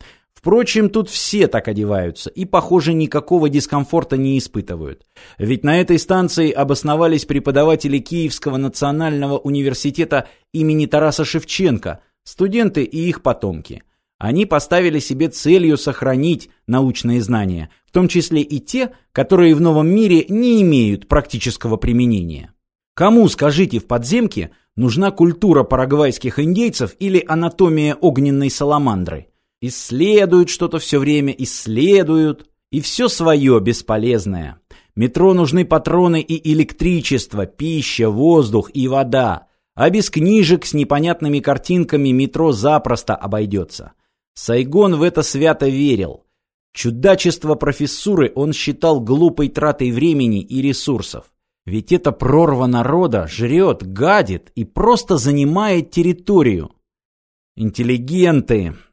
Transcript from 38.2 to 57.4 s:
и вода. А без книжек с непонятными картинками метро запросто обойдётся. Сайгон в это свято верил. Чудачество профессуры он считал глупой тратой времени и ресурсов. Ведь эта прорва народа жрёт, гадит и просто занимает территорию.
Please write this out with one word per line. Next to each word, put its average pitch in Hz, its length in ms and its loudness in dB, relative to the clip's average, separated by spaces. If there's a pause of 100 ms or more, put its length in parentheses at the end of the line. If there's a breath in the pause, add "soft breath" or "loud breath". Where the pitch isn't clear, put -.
и 131 140 -2
вода. 127 600 0 (260)
А 147 160 2
без 196 200 0
книжек 180 560 2
с - 80 -8
непонятными 147 680 -2
картинками 143 680 0
метро 135 420 0
запросто 120 640 0
обойдётся. 101 800 -6 (420)
Сайгон 143 600 2
в 147 60 -2
это 170 220 2
свято 151 440 0
верил. 131 580 -2 (480)
Чудачество 151 840 0
профессуры 147 800 -2
он 147 180 -2
считал 147 460 0
глупой 147 500 0
тратой 143 420 -2
времени 117 500 0
и 131 200 -6
ресурсов. - 720 -4 (340)
Ведь 104 260 -6
эта 175 200 2
прорва 135 560 2
народа 123 600 0
жрёт, 123 560 0
гадит 170 720 -2
и 110 100 -6
просто 208 520 0
занимает 147 720 0
территорию. 170 800 0 (840)